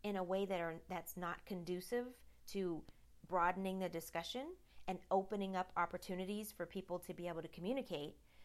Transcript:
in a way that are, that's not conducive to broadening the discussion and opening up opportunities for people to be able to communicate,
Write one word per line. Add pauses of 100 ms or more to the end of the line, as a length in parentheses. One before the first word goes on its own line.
in
a
way
that
are, (120)
that's
not
conducive (460)
to (460)
broadening
the
discussion (420)
and (120)
opening
up
opportunities
for
people
to
be
able
to
communicate, (280)